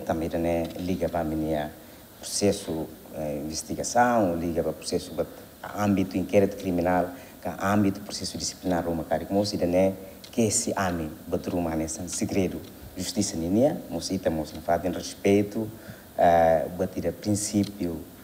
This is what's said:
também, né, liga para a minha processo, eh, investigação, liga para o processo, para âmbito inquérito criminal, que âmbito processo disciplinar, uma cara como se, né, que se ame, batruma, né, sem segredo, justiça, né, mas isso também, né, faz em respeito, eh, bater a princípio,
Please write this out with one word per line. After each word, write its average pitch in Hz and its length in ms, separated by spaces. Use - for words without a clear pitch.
também, 85 220
né, 85 340
liga 90 280
para 85 120
a 82 40
minha 78 480
processo, 82 680
eh, 73 300
investigação, 107 920
liga 82 280
para 78 80
o - 20
processo, - 380
para 82 160
âmbito 98 400
inquérito 95 400
criminal, 90 520
que - 80
âmbito 98 380
processo - 360
disciplinar, 85 500
uma 80 160
cara 80 220
como 101 200
se, 101 120
né, 92 360
que 113 180
se - 260
ame, 87 340
batruma, 82 480
né, 78 120
sem 90 200
segredo, 95 520
justiça, 95 400
né, 104 400
mas 82 200
isso 95 140
também, 80 200
né, 78 220
faz 85 180
em 90 80
respeito, 104 760
eh, 82 480
bater 92 300
a 82 40
princípio, 98 880